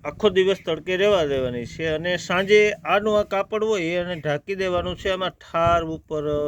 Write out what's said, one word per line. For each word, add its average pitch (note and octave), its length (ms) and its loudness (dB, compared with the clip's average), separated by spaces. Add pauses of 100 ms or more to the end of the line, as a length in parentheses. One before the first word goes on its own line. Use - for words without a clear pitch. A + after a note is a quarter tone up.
આખો D3+ 240 -2
દિવસ F#3+ 320 2
તડકે E3 360 -4
રહેવા G3 280 4
દેવાની B2+ 400 -2
છે. D#3+ 220 -8
અને D#3+ 300 -2
સાંજે G3 420 2 (260)
આનું G#3 340 2
આ G#3 40 0
કાપડ G#3 400 -2
હોય F3+ 380 0
એને F3 140 -6
ઢાંકી D3+ 400 -4
દેવાનું F3+ 400 -2
છે, G3 140 -4
આમાં F#3 220 -2
ઠાર E3+ 520 2
ઉપર D#3 400 -6 (240)